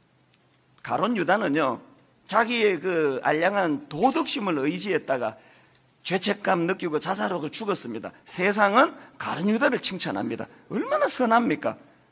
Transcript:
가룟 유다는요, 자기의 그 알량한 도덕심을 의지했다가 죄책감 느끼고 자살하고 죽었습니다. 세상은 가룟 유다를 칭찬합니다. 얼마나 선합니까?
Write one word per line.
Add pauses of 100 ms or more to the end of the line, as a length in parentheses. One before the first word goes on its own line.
(800)
가룟
유다는요, (440)
자기의
그
알량한
도덕심을
의지했다가 (640)
죄책감
느끼고
자살하고
죽었습니다. (140)
세상은 (220)
가룟
유다를
칭찬합니다. (220)
얼마나
선합니까? (340)